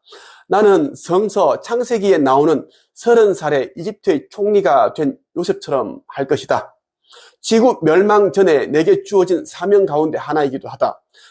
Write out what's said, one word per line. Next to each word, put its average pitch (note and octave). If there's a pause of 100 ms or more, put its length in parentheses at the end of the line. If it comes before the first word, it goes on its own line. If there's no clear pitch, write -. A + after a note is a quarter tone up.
(460)
나는 F#3
성서 F3+
창세기에 A3+
나오는 C#3 (260)
서른 A3+
살의 D3
이집트의 F3
총리가 G3
된 C#3+ (180)
요셉처럼 C#3+
할 C#3
것이다. - (640)
지구 A3+
멸망 G3
전에 D#3+
내게 D#3+
주어진 F#3
사명 G3
가운데 D#3
하나이기도 D3
하다. - (300)